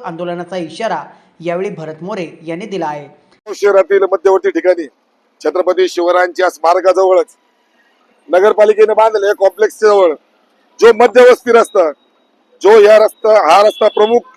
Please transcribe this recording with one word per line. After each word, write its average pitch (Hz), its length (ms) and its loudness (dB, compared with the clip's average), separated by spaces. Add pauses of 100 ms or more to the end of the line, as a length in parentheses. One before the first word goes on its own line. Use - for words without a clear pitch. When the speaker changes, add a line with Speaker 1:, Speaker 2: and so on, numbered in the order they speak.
Speaker 1:
आंदोलनाचा 175 520 -12
इशारा 170 460 -8 (380)
यावेळी 175 300 -8
भरत 156 320 -16
मोरे 185 440 -12
यांनी 165 200 -12
दिला 185 200 -8
आहे. 147 220 -12 (460)
Speaker 2:
शहरातील 196 480 0
मध्यवर्ती 190 480 -2
ठिकाणी 170 360 -2 (580)
छत्रपती 180 440 -2
शिवरायांच्या 180 640 -2
स्मारकाजवळच 180 840 0 (920)
नगरपालिकेने 214 680 2
बांधलेल्या 208 400 0
कॉम्प्लेक्सच्या 202 540 -2
जवळ 190 260 2 (640)
जो 226 120 6
मध्यवस्ती 240 600 2
रस्ता, 190 400 0 (720)
जो 214 180 6
या 214 180 4
रस्ता, 214 540 0
हा 190 100 4
रस्ता 226 260 0
प्रमुख 240 320 -2 (160)